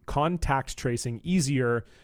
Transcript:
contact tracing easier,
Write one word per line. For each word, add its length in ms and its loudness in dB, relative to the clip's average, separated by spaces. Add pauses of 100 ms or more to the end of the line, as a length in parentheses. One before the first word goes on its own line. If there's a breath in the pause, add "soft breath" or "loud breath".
contact 720 0
tracing 460 -4
easier, 640 2 (200 soft breath)